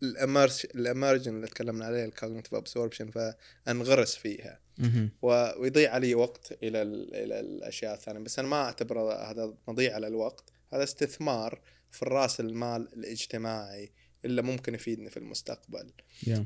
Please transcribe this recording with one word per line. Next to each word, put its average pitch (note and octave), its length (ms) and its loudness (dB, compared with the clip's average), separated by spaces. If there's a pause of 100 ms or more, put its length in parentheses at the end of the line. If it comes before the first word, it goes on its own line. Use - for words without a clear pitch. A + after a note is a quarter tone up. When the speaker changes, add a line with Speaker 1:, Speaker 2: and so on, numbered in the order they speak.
Speaker 1:
الإمرش-، C3+ 640 4 (100)
الإمرجن B2+ 600 2
اللي A2 120 -6
تكلمنا A2+ 380 -6
عليه، A#2 200 -2
الكوجنيتيف A2 500 -8
أبسوربشن، A2+ 540 -4
فأنغرس A#2+ 1040 2
فيها. - 440 -6 (180)
Speaker 2:
مهم. A#2 340 4 (100)
Speaker 1:
و-، A#2+ 400 4
ويضيع C3+ 320 6
علي B2 220 4
وقت - 480 0
إلى A2 180 0
ال-، G#2 340 -6
إلى G#2+ 240 -4
الأشياء G#2 540 -8
الثانية. G#2+ 260 -10
بس A2 200 -6
أنا C3+ 80 -2
ما C#3+ 160 2
أعتبره A2 680 -2
هذا A2 220 -6 (140)
مضيعة A2+ 320 2
للوقت، A2 500 -4 (240)
هذا C3+ 100 2
استثمار C3+ 800 -2 (300)
في - 120 -8
الرأس C3 360 2
المال A#2 540 -4
الاجتماعي A2 960 -6 (340)
اللي B2 160 2
ممكن B2+ 340 -2
يفيدني A2 340 -6
في - 80 -16
المستقبل. - 720 -10 (340)
Speaker 2:
Yeah. A2+ 200 2